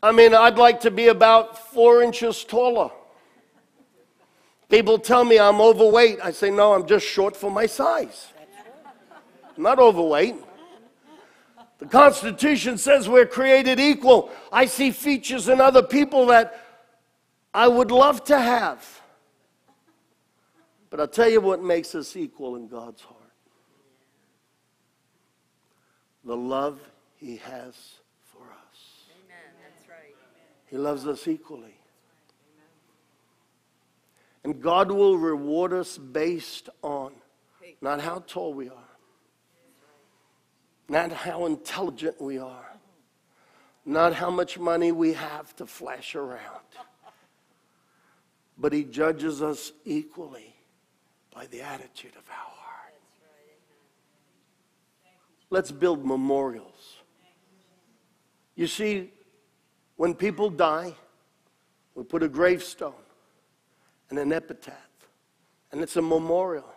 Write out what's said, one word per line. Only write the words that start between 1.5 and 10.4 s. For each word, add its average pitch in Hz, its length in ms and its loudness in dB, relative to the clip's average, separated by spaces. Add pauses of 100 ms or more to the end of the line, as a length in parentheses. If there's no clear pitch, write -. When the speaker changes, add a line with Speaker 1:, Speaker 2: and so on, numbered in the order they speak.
Speaker 1:
four 240 300 6
inches 233 420 -4
taller. 233 480 -2 (1800)
People 220 280 4
tell 247 260 2
me 233 140 6
I'm 208 240 4
overweight. 226 640 6
I 180 80 -6
say, 202 180 -4
"No, 208 240 4
I'm 185 140 -2
just 190 180 0
short 196 300 -2
for 202 160 -8
my 208 140 -4
size. 302 640 -4 (1300)
I'm 151 80 -10
not 254 160 2
overweight." 180 580 4 (1400)